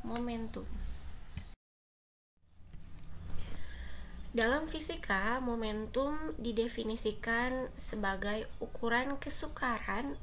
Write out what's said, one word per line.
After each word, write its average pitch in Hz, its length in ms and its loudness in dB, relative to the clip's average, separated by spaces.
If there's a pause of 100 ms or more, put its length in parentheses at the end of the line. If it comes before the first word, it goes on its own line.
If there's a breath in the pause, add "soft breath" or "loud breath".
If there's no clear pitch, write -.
momentum. 233 640 -2 (3750 loud breath)
Dalam 262 320 4
fisika, 226 720 0
momentum 247 960 0
didefinisikan 233 1400 0
sebagai 202 640 0 (160)
ukuran 240 560 2
kesukaran 254 1080 0